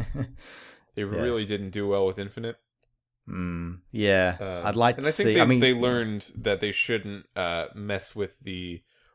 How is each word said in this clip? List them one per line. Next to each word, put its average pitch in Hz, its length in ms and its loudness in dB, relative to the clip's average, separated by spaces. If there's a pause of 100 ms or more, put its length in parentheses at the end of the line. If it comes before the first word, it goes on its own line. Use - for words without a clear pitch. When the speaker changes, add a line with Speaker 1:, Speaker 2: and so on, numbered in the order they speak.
Speaker 1:
<laughs> - 920 -10
Speaker 2:
they 107 80 -4
Speaker 1:
Yeah. 98 60 -2
Speaker 2:
really 110 360 -2
didn't 98 260 -4
do 101 180 -2
well 98 180 4
with 95 120 -2
Infinite. 113 380 -8 (720)
Speaker 1:
Mm, 87 500 -6 (140)
yeah. 95 480 4
Speaker 2:
Uh, 92 240 -6
Speaker 1:
I'd 101 120 0
like 120 200 4
Speaker 2:
and 131 80 -4
Speaker 1:
to 147 40 2
Speaker 2:
I 160 40 2
think 175 160 2
Speaker 1:
see, 107 60 6
Speaker 2:
they, 113 60 6
Speaker 1:
I 117 60 8
mean 123 140 6
Speaker 2:
they 127 140 6
learned 120 600 0
that 101 240 0
they 104 120 0
shouldn't, 101 540 -4 (100)
uh, 85 380 -2
mess 101 420 -6
with 101 160 -4 (100)
the 90 400 -10 (320)